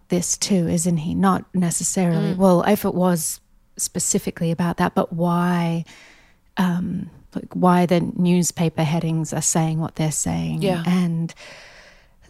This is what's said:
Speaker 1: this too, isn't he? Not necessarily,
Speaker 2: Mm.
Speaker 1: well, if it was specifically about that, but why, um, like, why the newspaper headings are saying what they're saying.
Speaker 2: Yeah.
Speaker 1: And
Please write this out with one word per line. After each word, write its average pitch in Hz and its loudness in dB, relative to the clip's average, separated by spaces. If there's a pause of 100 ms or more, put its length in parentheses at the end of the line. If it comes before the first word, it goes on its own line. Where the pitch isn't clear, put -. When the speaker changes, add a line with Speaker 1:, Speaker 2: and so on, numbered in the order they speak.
Speaker 1:
this 175 -2
too, 175 2
isn't 170 2
he? 165 -4
Not 185 2 (100)
necessarily, 175 0
Speaker 2:
Mm. 185 -4
Speaker 1:
well, 180 6
if 202 0
it 196 -2
was 175 0 (360)
specifically - -4
about 170 -2
that, 180 0
but - 0
why, 170 0 (720)
um, 180 -2 (260)
like, - -10
why 180 4
the 175 2
newspaper 175 0
headings 160 -2
are 151 -4
saying 160 0
what - -6
they're 156 0
saying. 165 -4
Speaker 2:
Yeah. 180 -2
Speaker 1:
And 170 0 (960)